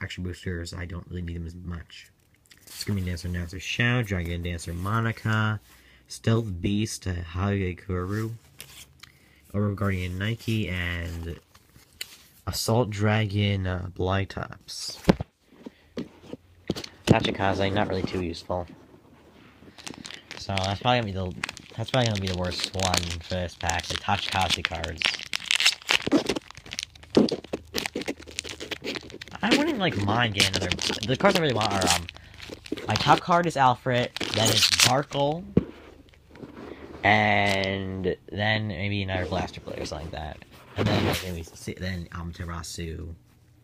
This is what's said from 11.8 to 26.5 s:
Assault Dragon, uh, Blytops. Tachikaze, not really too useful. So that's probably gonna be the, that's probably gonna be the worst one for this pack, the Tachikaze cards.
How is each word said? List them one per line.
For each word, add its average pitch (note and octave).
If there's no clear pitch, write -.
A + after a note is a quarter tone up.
Assault A2
Dragon, G#2
uh, F2+
Blytops. -
Tachikaze, G2
not G#2
really F#2
too F#2
useful. F2
So -
that's G2
probably A#2+
gonna F#2
be -
the, -
that's -
probably B2
gonna G2+
be F#2+
the F2+
worst -
one F2
for -
this F2+
pack, E2+
the -
Tachikaze F#2
cards. E2